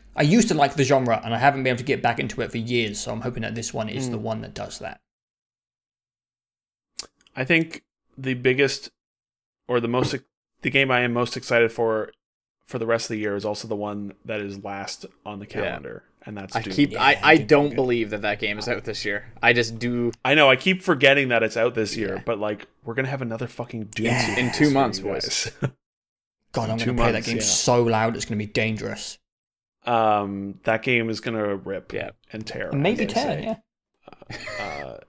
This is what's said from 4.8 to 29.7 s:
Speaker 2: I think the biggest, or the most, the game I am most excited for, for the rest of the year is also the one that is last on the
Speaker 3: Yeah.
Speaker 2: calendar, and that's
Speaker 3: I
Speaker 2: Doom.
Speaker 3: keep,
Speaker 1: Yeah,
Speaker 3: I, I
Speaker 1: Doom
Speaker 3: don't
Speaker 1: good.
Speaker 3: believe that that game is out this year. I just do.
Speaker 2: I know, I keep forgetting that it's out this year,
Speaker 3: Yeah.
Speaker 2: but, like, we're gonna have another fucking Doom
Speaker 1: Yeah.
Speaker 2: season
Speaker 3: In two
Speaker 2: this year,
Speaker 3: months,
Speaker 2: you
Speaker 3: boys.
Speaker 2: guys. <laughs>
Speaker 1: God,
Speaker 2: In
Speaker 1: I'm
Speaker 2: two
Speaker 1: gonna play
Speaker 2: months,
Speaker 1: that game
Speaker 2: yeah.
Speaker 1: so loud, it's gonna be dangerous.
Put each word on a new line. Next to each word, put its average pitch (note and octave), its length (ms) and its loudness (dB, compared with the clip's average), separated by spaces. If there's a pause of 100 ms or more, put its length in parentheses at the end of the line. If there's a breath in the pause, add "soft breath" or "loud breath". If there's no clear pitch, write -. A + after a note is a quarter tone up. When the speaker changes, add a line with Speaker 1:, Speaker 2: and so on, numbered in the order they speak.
Speaker 2:
I C3 80 -4
think E3 400 0 (340)
the C3 180 -4
biggest, C3 540 2 (800)
or B2 120 2
the A#2 80 -2
most, B2 280 2 (460)
the - 80 0
game C3+ 220 2
I B2 100 4
am A#2+ 120 0
most A#2+ 220 0
excited A#2 360 2
for, A2 400 -2 (540)
for - 140 -8
the A2+ 60 -4
rest A2+ 200 0
of - 100 -8
the G#2+ 40 -4
year G#2 160 -2
is G2 100 -4
also G#2 220 -4
the A2 80 -4
one G#2 380 -6 (120)
that A2 140 -6
is G2 240 -8
last G2 420 -10 (200)
on G#2 140 -12
the - 100 -14
Speaker 3:
Yeah. - 200 -6
Speaker 2:
calendar, B1+ 340 -10 (220)
and G#2 120 -12
that's G2 180 -10
Speaker 3:
I A2+ 60 -2
Speaker 2:
Doom. G2 120 -6
Speaker 3:
keep, C#3 180 2
Speaker 1:
Yeah, - 120 -4
Speaker 3:
I, C#3 200 6
I D#3 140 6
Speaker 1:
Doom A2 100 0
Speaker 3:
don't D3 220 6
Speaker 1:
good. C#3 60 -8
Speaker 3:
believe A#2+ 360 0
that G#2 100 -6
that G#2 180 -2
game G#2 200 -4
is G#2 100 -6
out G#2+ 160 -4
this G#2+ 180 -8
year. G#2 280 -6 (100)
I A#2+ 120 6
just A2+ 260 0
do. A#2+ 320 0 (120)
Speaker 2:
I C3+ 120 4
know, C#3+ 140 8
I C3 60 8
keep F#3 280 0
forgetting C#3 460 4
that A2+ 140 4
it's A2 140 -2
out A#2+ 180 2
this A2 220 -2
year, F#2+ 200 -2
Speaker 3:
Yeah. - 80 -10
Speaker 2:
but, A2+ 140 -2
like, G#2+ 280 -4 (160)
we're A#2 100 -8
gonna C3 160 -2
have C3+ 120 -4
another A#2 260 -6
fucking A#2 380 -10
Doom G#2+ 200 -6
Speaker 1:
Yeah. B2 140 2
Speaker 2:
season A#2+ 260 0
Speaker 3:
In A#2 60 0
two - 80 -4
Speaker 2:
this - 20 -
year, D3 100 6
Speaker 3:
months, C3+ 280 2
Speaker 2:
you - 60 -10
Speaker 3:
boys. - 540 -4
Speaker 2:
guys. - 120 -2 (400)
<laughs> - 400 -20
Speaker 1:
God, A#2 140 -2
Speaker 2:
In A2 60 -4
Speaker 1:
I'm A2+ 60 -2
Speaker 2:
two A#2 100 -2
Speaker 1:
gonna B2 100 0
play A#2 160 4
Speaker 2:
months, A2+ 120 -2
Speaker 1:
that A#2 60 -4
game A#2 80 -2
Speaker 2:
yeah. G#2+ 40 -2
Speaker 1:
so - 400 4
loud, A2+ 320 2
it's - 100 -6
gonna A2 120 -4
be G#2+ 80 -2
dangerous. G#2+ 720 -4 (680)